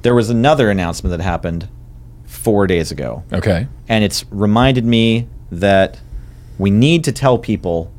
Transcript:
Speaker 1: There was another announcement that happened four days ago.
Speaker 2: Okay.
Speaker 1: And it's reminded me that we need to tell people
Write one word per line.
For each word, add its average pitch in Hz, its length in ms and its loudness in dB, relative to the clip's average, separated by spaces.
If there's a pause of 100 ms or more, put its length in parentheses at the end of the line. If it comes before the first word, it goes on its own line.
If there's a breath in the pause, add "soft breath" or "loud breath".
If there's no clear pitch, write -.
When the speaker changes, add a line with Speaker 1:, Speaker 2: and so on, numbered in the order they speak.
Speaker 1:
There 131 140 2
was 117 160 2
another 123 400 2
announcement 90 440 -2
that 85 80 -6
happened 85 440 -4 (580)
four 101 400 0
days 87 260 0
ago. 65 400 -8
Speaker 2:
Okay. 95 360 0 (220)
Speaker 1:
And 110 140 2
it's - 280 -4
reminded 113 540 2
me 113 420 2 (240)
that 95 480 2 (580 loud breath)
we 98 140 2
need 151 320 4
to 143 80 -2
tell 127 260 2
people 85 600 -4